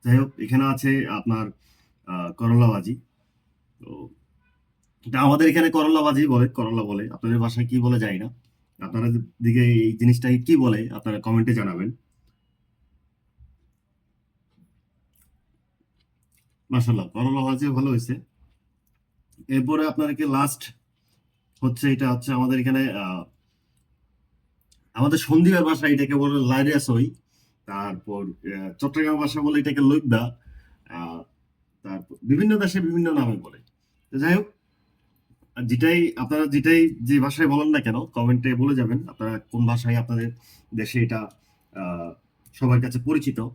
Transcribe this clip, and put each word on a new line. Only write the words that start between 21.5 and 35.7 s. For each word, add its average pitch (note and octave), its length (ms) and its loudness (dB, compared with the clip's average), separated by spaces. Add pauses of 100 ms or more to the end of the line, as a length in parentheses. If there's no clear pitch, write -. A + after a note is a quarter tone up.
হচ্ছে, C3 300 -2
এটা B2+ 200 -2
হচ্ছে B2 200 -6
আমাদের B2+ 280 0
এখানে, C3 320 -2
আহ, F#2 320 -8 (1700)
আমাদের D3 240 2
সন্দ্বীপের E3+ 460 4
ভাষায় D3 280 0
এটাকে C#3 220 0
বলে C#3 340 0
লাইরিয়া C#3 320 2
সই, B2+ 300 0 (560)
তারপর, G2+ 600 -10
আহ, F#2+ 460 -12
চট্টগ্রাম D3+ 440 -2
ভাষা D3+ 240 -4
বলে D3 200 0
এটাকে C#3+ 200 -2
লইব্বা, C3+ 560 2 (520)
আহ, E2+ 340 -12 (600)
তারপর F#2+ 420 -14
বিভিন্ন G3+ 340 2
দেশে F#3+ 220 0
বিভিন্ন E3 340 0
নামে A#2+ 220 0
বলে। - 220 -16 (520)
তো C3+ 80 -6
যাই E3 160 2
হোক, G#3 120 0 (1200)
যেটাই D#3+ 500 2